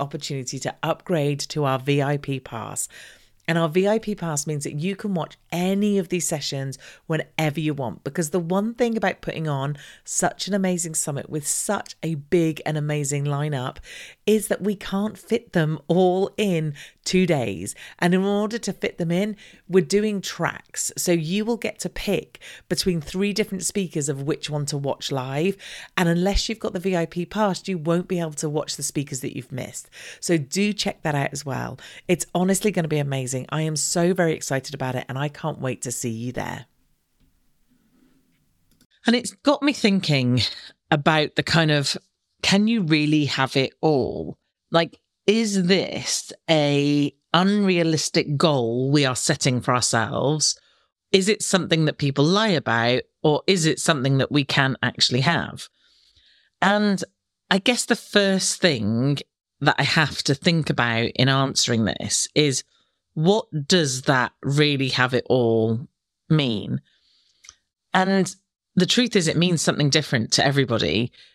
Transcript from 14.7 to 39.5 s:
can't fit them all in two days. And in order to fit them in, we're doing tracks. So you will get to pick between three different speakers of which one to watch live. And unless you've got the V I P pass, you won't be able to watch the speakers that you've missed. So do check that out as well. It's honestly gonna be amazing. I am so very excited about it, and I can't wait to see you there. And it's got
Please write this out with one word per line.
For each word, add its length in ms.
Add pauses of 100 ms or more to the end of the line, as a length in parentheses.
can't 420
fit 340
them 360
all 480
in 380 (300)
two 220
days. 480 (240)
And 160
in 80
order 360
to 140
fit 260
them 120
in, 240 (340)
we're 160
doing 360
tracks. 760
So 140
you 340
will 120
get 240
to 80
pick 500 (300)
between 320
three 320
different 320
speakers 440
of 140
which 260
one 180
to 120
watch 320
live. 460 (400)
And 120
unless 400
you've 120
got 140
the 40
V 160
I 120
P 200
pass, 400
you 120
won't 280
be 140
able 140
to 140
watch 280
the 80
speakers 380
that 120
you've 160
missed. 400 (300)
So 180
do 340
check 300
that 140
out 160
as 120
well. 360 (260)
It's 260
honestly 380
gonna 160
be 120
amazing. 500
I 140
am 120
so 380
very 220
excited 400
about 220
it, 120
and 100
I 100
can't 320
wait 220
to 80
see 200
you 200
there. 360 (2500)
And 100
it's 140
got 320